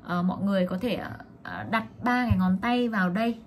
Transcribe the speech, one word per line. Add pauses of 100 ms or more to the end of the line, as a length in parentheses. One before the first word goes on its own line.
ờ,
mọi
người
có
thể, (440)
ờ,
đặt (180)
ba
cái
ngón
tay
vào
đây